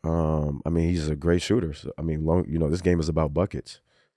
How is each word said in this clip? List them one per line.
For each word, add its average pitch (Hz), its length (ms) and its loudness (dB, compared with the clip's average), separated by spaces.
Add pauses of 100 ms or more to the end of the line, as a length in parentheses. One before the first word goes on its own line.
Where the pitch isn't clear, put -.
Um, 78 600 0
I - 20 -4
mean, 82 220 2
he's 80 180 0
a 78 80 0
great 85 240 2
shooter. 95 320 0
So, - 240 -12
I - 60 -10
mean, 78 240 -2
long, 87 220 2
you 80 100 -2
know, 78 100 2
this 85 140 0
game 87 180 4
is 78 80 -2
about 78 240 0
buckets. - 480 -4 (360)